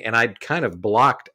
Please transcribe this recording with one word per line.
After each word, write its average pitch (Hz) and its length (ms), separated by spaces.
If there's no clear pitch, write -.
and 113 120
I'd 117 240
kind 160 240
of 87 160
blocked 113 540